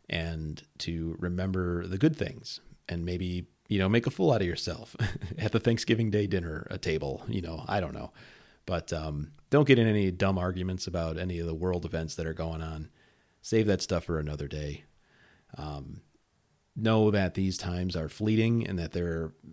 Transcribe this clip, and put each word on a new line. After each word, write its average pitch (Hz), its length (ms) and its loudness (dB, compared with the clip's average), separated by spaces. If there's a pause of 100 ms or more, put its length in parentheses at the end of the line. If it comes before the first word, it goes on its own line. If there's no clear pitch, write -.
and 80 540 -4 (160)
to 82 400 -4
remember 90 680 -2
the 92 120 -4
good 147 180 4
things, - 460 -8 (260)
and 85 180 -4
maybe, 90 420 -4 (200)
you 104 100 0
know, 95 120 4
make 117 180 4
a 127 40 0
fool 175 200 2
out 107 100 4
of 90 60 0
yourself - 480 -6 (220)
<laughs> - 200 -8
at 110 140 0
the 110 80 2
Thanksgiving 113 500 2
Day 104 180 2
dinner, 85 440 -2
a 92 60 -6
table, 78 500 -2
you 110 140 -2
know, 82 260 -8
I 98 120 0
don't 87 140 -4
know. 110 180 -10 (540)
But, 87 280 -2
um, 78 380 -4 (180)
don't 143 180 6
get 131 120 10
in 113 80 6
any 104 240 4
dumb 95 260 2
arguments 90 500 -2
about 82 300 -2
any 90 220 -4
of 85 80 -2
the 82 80 -2
world 87 300 -2
events 82 300 -4
that 85 100 -4
are 80 80 -4
going 80 280 -4
on. 80 280 -8 (520)
Save 110 260 2
that 95 140 2
stuff 87 220 -2
for 82 160 -2
another 73 280 -4
day. 73 360 -8 (760)
Um, 73 440 -10 (760)
know 110 360 4
that 95 220 2
these 95 240 0
times 90 380 -2
are 80 140 -4
fleeting 110 580 2
and 98 100 -4
that 82 140 -4
they're, 82 400 -2 (220)